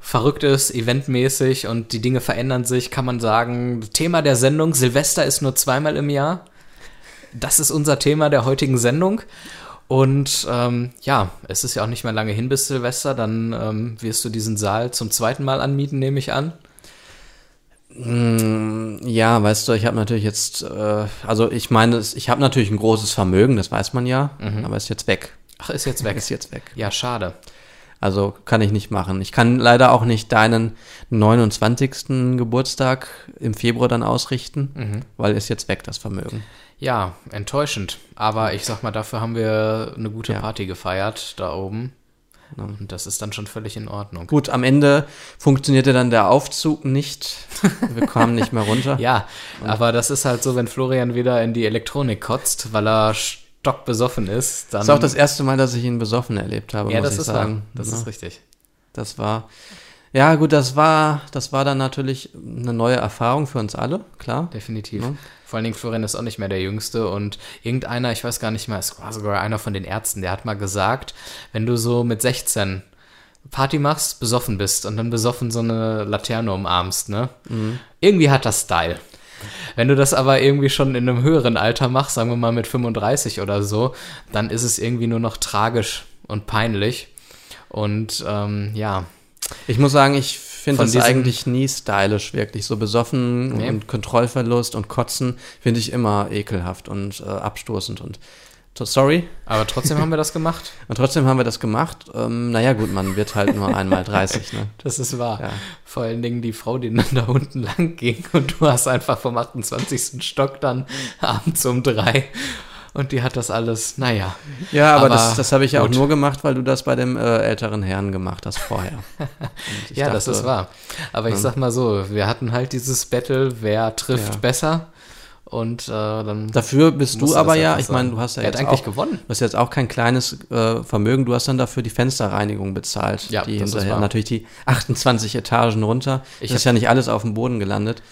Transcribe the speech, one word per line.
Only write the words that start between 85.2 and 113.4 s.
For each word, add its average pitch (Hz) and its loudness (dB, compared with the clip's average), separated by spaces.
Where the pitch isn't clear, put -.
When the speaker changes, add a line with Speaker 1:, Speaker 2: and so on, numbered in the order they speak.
Speaker 1:
noch 113 -2
tragisch 113 0
und 104 -6
peinlich. 110 -2
Und, 107 -4
ähm, 104 -4
ja. 101 -2
Speaker 2:
Ich 113 0
muss 139 6
sagen, 139 6
ich 135 -2
finde - -2
Speaker 1:
Von - 4
Speaker 2:
das 113 2
Speaker 1:
diesem 123 4
Speaker 2:
eigentlich 127 2
nie 131 0
stylisch, 101 0
wirklich. 104 -4
So 113 -4
besoffen 120 0
Speaker 1:
Nee. 113 -2
Speaker 2:
und 107 -4
Kontrollverlust 120 0
und 107 -6
Kotzen - -4
finde 117 2
ich 110 -4
immer 104 0
ekelhaft 95 -6
und, 101 -8
äh, 98 -10
abstoßend 101 -6
und - -14
to-, - -8
sorry. 151 2
Speaker 1:
Aber 110 0
trotzdem 147 -2
haben 156 2
wir 160 2
das 151 0
gemacht. 165 -4
Speaker 2:
<laughs> - -14
Und - -4
trotzdem 135 4
haben 131 4
wir 123 2
das 113 -2
gemacht. 123 -2
Ähm, 117 -4
naja, 117 4
gut, 107 0
man 95 -2
wird 104 -2
halt 101 2
nur 98 0
einmal 95 0
Speaker 1:
<laughs> - -
Speaker 2:
dreißig, 98 -2
ne? 104 -4
Speaker 1:
Das 135 -4
ist 127 -4
wahr. 113 -4
Speaker 2:
Ja. 117 -6
Speaker 1:
Vor - -8
allen 117 -4
Dingen 120 -4
die 113 -4
Frau, 113 -6
die 120 -4
dann 120 2
<laughs> - -2
da 123 2
unten 127 0
lang 165 0
ging 120 -2
und 139 2
du 160 6
hast 123 2
einfach 127 0
vom 120 -2
achtundzwanzigsten 120 -6
Stock - -2
dann 131 -2
abends - -2
um 123 0
drei 120 2
und 139 -4
die 123 0
hat 127 -4
das 120 -4